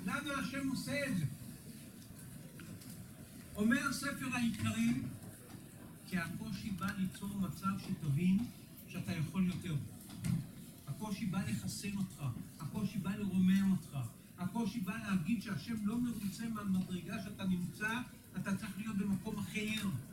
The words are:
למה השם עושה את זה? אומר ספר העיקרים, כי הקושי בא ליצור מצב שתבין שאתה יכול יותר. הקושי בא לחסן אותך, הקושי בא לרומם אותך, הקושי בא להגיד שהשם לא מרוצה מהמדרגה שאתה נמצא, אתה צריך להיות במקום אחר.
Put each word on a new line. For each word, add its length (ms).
למה 360
השם 280
עושה 380
את 120
זה? 60
אומר 380
ספר 420
העיקרים, 680
כי 120
הקושי 520
בא 160
ליצור 420
מצב 380
שתבין 600
שאתה 240
יכול 340
יותר. 300
הקושי 400
בא 220
לחסן 480
אותך, 260
הקושי 380
בא 180
לרומם 540
אותך, 280
הקושי 420
בא 180
להגיד 440
שהשם 440
לא 120
מרוצה 500
מהמדרגה 720
שאתה 220
נמצא, 560
אתה 200
צריך 220
להיות 180
במקום 420
אחר. 500